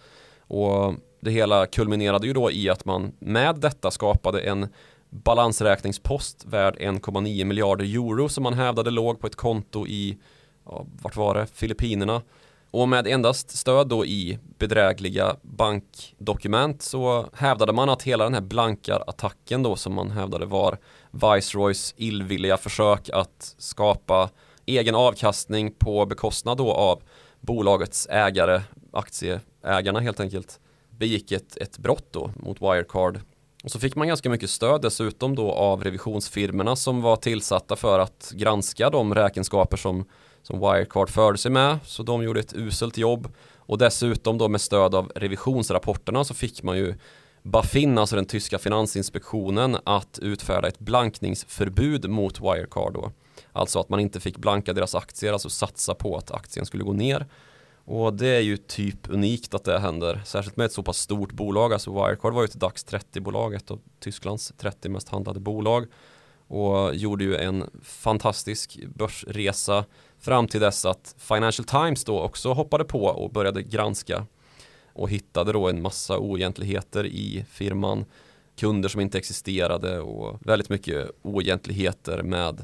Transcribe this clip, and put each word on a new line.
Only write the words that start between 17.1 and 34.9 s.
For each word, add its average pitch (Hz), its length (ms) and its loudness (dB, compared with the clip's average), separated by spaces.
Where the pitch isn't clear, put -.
hävdade 110 400 2
man 131 160 4
att 127 140 2
hela 120 200 2
den - 100 2
här 104 80 0
blankarattacken 107 1200 -2
då, 107 120 2
som 95 180 -6
man 98 180 -4
hävdade 98 340 -4
var 98 320 2
Viceroys 101 840 2
illvilliga 95 600 0
försök 104 560 2
att - 440 -4
skapa 95 720 2
egen 117 300 2
avkastning 107 760 2
på 104 340 2
bekostnad 110 520 -2
då 123 140 2
av 90 300 4
bolagets 101 720 2
ägare, 92 500 4
aktieägarna 98 1080 -4
helt 117 200 -4
enkelt, 95 400 -8
begick 113 420 -2
ett, - 260 -6
ett - 200 -10
brott 90 340 -2
då 82 240 -8
mot - 260 -10
Wirecard. 92 580 2
Och - 80 -10
så 110 80 -8
fick 131 160 -2
man 151 120 0
ganska 147 220 0
mycket 113 200 -2
stöd 139 320 2
dessutom 117 540 -2